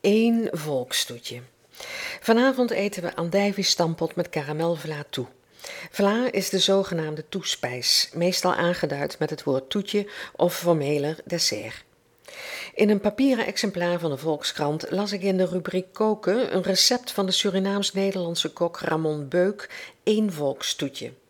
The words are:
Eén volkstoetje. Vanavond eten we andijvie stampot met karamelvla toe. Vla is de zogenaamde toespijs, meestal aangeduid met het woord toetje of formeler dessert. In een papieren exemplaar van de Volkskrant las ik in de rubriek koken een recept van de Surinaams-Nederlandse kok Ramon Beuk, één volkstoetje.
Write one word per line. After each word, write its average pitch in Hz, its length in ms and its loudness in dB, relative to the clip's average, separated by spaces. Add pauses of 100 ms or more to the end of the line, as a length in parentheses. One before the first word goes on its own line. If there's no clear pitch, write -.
Eén 226 440 4
volkstoetje. 127 880 -4 (760)
Vanavond 247 520 4
eten 202 300 -2
we 175 140 -4
andijvie 196 480 2
stampot 165 520 0
met 170 140 -2
karamelvla 151 800 -2
toe. 120 160 -6 (640)
Vla 214 400 2
is 185 180 -2
de 190 100 0
zogenaamde 170 720 0
toespijs, - 840 -2
meestal 180 400 2
aangeduid 151 680 0
met 151 100 0
het - 140 -8
woord 135 260 0
toetje 202 420 -2 (240)
of 175 200 2
formeler 151 680 0
dessert. 110 580 -4 (920)
In 208 160 4
een 208 100 4
papieren 233 460 2
exemplaar 175 540 0
van 160 100 0
de 135 80 -2
Volkskrant 151 720 -2
las 196 220 0
ik 196 100 -4
in 190 160 2
de 185 80 4
rubriek 180 480 -4
koken 214 600 2
een 185 80 2
recept 247 480 2
van 196 140 0
de 185 60 -2
Surinaams-Nederlandse 190 1200 0
kok 170 260 -2
Ramon 156 480 0
Beuk, 185 420 0 (340)
één 214 300 2
volkstoetje. 147 800 -4 (180)